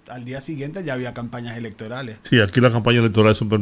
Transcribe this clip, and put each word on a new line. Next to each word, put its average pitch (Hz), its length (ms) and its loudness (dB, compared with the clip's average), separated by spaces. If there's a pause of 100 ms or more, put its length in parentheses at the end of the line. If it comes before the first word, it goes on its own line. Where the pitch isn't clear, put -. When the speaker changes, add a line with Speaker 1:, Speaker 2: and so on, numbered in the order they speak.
(120)
Speaker 1:
al 127 120 -14
día 127 160 -10
siguiente 156 440 -8
ya 143 100 -4
había 123 200 -6
campañas 120 420 -10
electorales. 113 680 -12
Speaker 2:
Sí, 123 180 4
aquí 104 200 2
las 120 120 6
campañas 120 280 2
electorales 107 380 4
son 110 100 -4
Speaker 1:
Nun-, - 20 -6 (120)